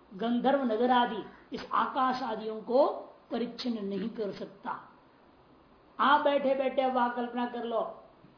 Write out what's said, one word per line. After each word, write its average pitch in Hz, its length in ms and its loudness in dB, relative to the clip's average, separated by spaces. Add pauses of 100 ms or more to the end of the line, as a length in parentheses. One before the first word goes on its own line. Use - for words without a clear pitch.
(140)
गंधर्व 240 500 2
नगर 240 260 2
आदि 208 320 2 (300)
इस - 200 -10
आकाश 254 500 0
आदियों 220 400 -6
को 262 240 6 (440)
परिच्छिन्न 233 540 -4
नहीं 196 240 -4
कर 208 240 -6
सकता। - 580 -10 (1080)
आप 277 200 6
बैठे 277 340 4
बैठे 262 320 2
वहां 247 240 2
कल्पना 240 360 -4
कर - 180 -8
लो, 233 160 -2 (580)